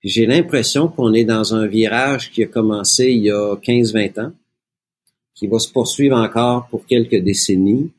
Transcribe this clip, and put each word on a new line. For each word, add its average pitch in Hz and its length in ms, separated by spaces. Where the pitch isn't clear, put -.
J'ai 110 180
l'impression 147 600
qu'on 123 260
est 113 120
dans 110 280
un 110 140
virage 113 640
qui 117 100
a 101 60
commencé 110 640
il 113 120
y 104 60
a 104 280
quinze, 120 340
vingt 104 280
ans, 131 120
qui 104 120
va 110 120
se - 100
poursuivre 139 460
encore 120 540
pour - 160
quelques 117 360
décennies 101 760